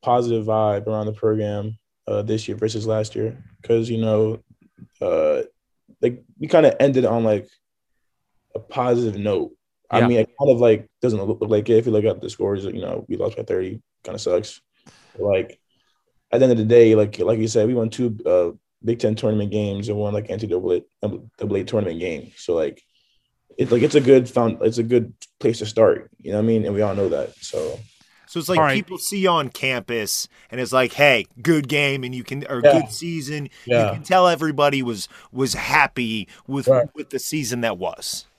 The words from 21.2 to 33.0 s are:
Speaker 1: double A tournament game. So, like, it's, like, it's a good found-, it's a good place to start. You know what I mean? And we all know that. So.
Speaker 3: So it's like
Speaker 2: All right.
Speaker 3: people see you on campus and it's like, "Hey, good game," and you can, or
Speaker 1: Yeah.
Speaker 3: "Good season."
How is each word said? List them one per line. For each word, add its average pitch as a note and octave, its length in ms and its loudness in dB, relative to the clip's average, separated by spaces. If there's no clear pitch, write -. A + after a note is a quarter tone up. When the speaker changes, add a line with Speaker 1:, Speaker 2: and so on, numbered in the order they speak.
Speaker 1:
double G#2 180 -4
A - 80 -2
tournament F2+ 360 -4
game. E2 360 -8
So, - 180 -4
like, D#2 280 -4
it's, C3+ 120 0
like, A#2 120 2
it's A2+ 120 0
a D3 60 8
good C3 280 6
found-, A#2 340 0
it's A2+ 160 0
a A#2 40 0
good A2+ 300 0
place A2+ 200 -2
to G#2+ 80 -8
start. G#2+ 520 2
You F2 140 -10
know G#2 60 -2
what G#2+ 60 0
I - 20 2
mean? A2+ 180 2
And G2+ 100 -4
we G2+ 60 -2
all G2+ 160 0
know G2 140 0
that. C#2+ 260 -6
So. D2+ 420 -8
Speaker 3:
So - 140 -10
it's D3 80 -10
like F3+ 100 0
Speaker 2:
All D#3+ 60 4
right. C#3 100 2
Speaker 3:
people F#3 220 -6
see - 220 -6
you F#3+ 100 2
on D#3 220 0
campus A#2+ 760 -4
and A#2+ 80 -10
it's A#2+ 140 -6
like, B2+ 220 0
"Hey, C3+ 320 4
good D3 260 0
game," C#3 340 -2
and B2+ 120 -8
you B2 100 -10
can, C3+ 220 -8
or B2 180 -6
Speaker 1:
Yeah. C3+ 160 8
Speaker 3:
"Good A2 100 -6
season." D3+ 600 -8